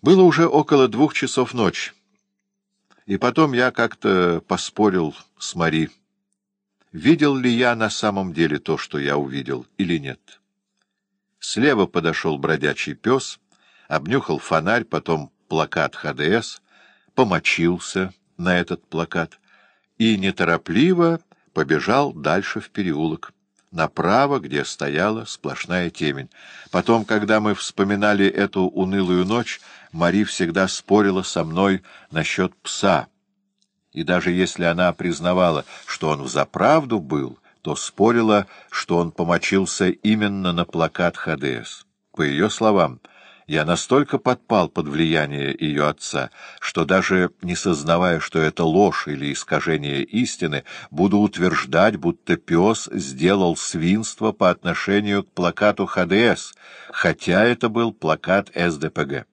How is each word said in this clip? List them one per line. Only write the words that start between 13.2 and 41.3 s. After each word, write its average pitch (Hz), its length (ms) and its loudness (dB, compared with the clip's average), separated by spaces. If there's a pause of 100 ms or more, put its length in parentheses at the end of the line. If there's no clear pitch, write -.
обнюхал 78 540 -2
фонарь, 92 420 0
потом 78 480 -4 (160)
плакат 78 480 -2
Х - 200 -8
Д 90 280 0
С, - 180 -14 (540)
помочился 90 1000 0 (260)
на 87 200 0
этот 87 300 -6
плакат 82 500 -6 (600)
и 113 200 2
неторопливо 101 1000 0 (320)
побежал 80 600 0
дальше 82 460 -4
в - 120 -14
переулок, 80 640 -4 (380)
направо, 98 720 0
где 73 240 -4
стояла 95 640 -4
сплошная 85 640 -6
темень. 69 380 -4 (440)
Потом, 110 320 2
когда 107 340 2
мы 107 160 0
вспоминали 101 720 0
эту 98 360 0
унылую 92 640 0
ночь, 113 360 -2 (320)
Мари 87 320 2
всегда 92 440 -2
спорила 98 540 2
со 85 220 -4
мной 95 380 0 (280)
насчёт 80 520 -2
пса. - 460 0 (840)
И 80 120 -6
даже 90 260 0
если 90 340 0
она 87 300 2
признавала, 87 720 0 (180)
что - 240 -6
он 73 140 -2
взаправду 110 760 0
был, 69 400 -6 (220)
то 76 160 -6
спорила, 110 720 2 (240)
что - 260 -4
он 85 160 0
помочился 90 800 0
именно 98 640 -2
на 85 100 -2
плакат 82 540 -2
Х 80 180 -4